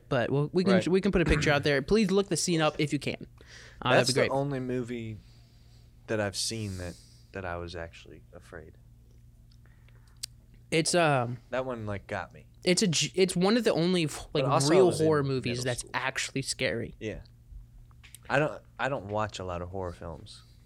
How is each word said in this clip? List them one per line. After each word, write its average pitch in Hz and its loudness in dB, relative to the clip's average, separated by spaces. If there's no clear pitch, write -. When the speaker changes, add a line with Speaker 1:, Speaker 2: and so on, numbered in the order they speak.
Speaker 1:
but 123 0
we'll, 143 0
we 180 2
can 190 4
Speaker 2:
Right. 180 2
Speaker 1:
we 185 2
can 196 0
put 180 2
a 160 2
picture 151 2
out 143 2
there. 143 2
Please 202 4
look 196 2
the 160 0
scene 165 0
up 151 2
if 151 0
you 143 0
can. - -6
Uh, 123 2
Speaker 2:
That's 131 6
Speaker 1:
that'd - -
be 127 2
great. 117 2
Speaker 2:
the 131 -2
only 139 -2
movie 120 -6
that 110 0
I've 101 -2
seen 104 -6
that, 90 -8
that 95 -8
I 85 -6
was 87 -8
actually 82 -14
afraid. 85 -18
Speaker 1:
It's, 156 0
um, 131 2
Speaker 2:
That 131 -4
one, 117 -8
like, 101 -8
got 95 -8
me. 76 -20
Speaker 1:
it's 180 2
a 220 4
g-, 151 0
it's 185 2
one 190 4
of 240 0
the 208 4
only 170 2
f-, - -8
Speaker 2:
But 147 0
Speaker 1:
like, 135 0
Speaker 2:
also 147 4
I 185 8
Speaker 1:
real 185 8
Speaker 2:
was 156 0
in 156 4
Speaker 1:
horror 151 4
movies 123 -2
Speaker 2:
middle 123 -6
Speaker 1:
that's 123 0
Speaker 2:
school. - -18
Speaker 1:
actually 135 -4
scary. 113 -4
Speaker 2:
Yeah. 104 -8
I 127 4
don't, 143 2
I 123 0
don't 120 -6
watch 104 -2
a 95 -8
lot 87 -6
of 87 -8
horror 92 -6
films. 85 -14